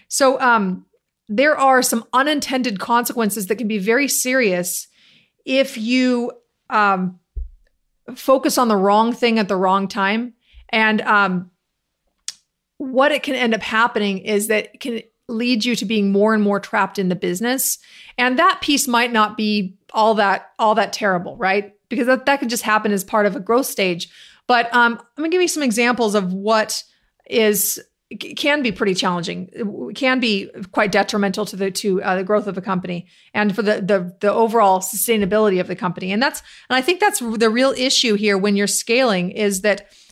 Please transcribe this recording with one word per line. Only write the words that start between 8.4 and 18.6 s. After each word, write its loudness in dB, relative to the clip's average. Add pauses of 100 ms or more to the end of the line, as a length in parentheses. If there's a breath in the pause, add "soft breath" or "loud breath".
on 2
the 2
wrong 2
thing 0
at 0
the -2
wrong 2
time. -2 (360 soft breath)
And, 2
um, 0 (1300)
what 0
it -2
can -4
end 0
up -4
happening 0
is -2
that -2
it -20
can -8 (260)
lead 0
you 0
to -4
being 0
more 4
and 2
more 2
trapped -2
in -2
the 0
business. -4 (380 loud breath)
And 0
that 2